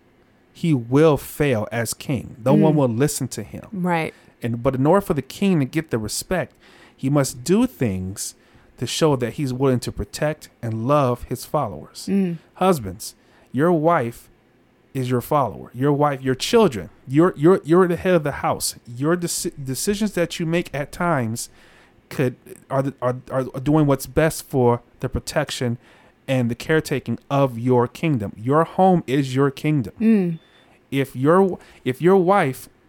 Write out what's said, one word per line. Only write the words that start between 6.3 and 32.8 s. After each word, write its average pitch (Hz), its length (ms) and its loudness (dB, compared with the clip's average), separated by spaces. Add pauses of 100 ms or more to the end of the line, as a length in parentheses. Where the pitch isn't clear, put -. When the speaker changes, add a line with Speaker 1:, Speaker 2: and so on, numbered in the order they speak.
Speaker 1:
he 135 140 -4
must 135 320 0
do 214 240 2
things 95 720 -6 (420)
to 123 80 -6
show 151 300 0
that 117 180 -4
he's 135 180 -4
willing 127 280 2
to 120 120 -8
protect - 560 -6 (140)
and 113 240 -6
love 135 380 2
his - 200 -10
followers. 107 640 -8
Speaker 2:
Mm. 190 300 -2 (160)
Speaker 1:
Husbands, 131 600 -2 (340)
your 151 220 2
wife 151 560 0 (640)
is 127 160 -4
your 123 120 2
follower. 113 520 -2
Your 135 180 0
wife, 143 300 0
your 131 140 0
children, 156 540 2 (180)
you're, 160 280 4
you're, 160 280 4
you're 175 240 4
the 175 80 0
head 185 180 2
of 165 80 4
the 147 100 -4 (140)
house. - 300 -4 (100)
Your 139 300 0
deci-, 175 360 -6 (120)
decisions 202 480 -2
that 170 260 -4
you 170 80 -2
make 175 280 -2
at 139 180 -6
times 127 560 -2 (640)
could, 131 260 -2 (320)
are, 135 140 -2
the, 139 180 -4
are, 123 160 -2 (140)
are 135 120 -2 (180)
doing 147 260 2
what's 135 200 0
best 151 400 -2
for 120 360 2 (180)
the 123 80 -6
protection 127 720 -4 (500)
and 127 220 0
the 117 40 -4
caretaking 147 640 -2 (120)
of 139 280 0
your 123 300 2
kingdom. 127 480 -2
Your 139 280 2
home 185 420 4
is 139 280 0
your 135 160 2
kingdom. 151 480 -2
Speaker 2:
Mm. 196 400 2 (520)
Speaker 1:
If 135 260 -4
your, 175 420 4 (280)
if 127 160 -4
your 185 160 6
wife 175 500 0 (200)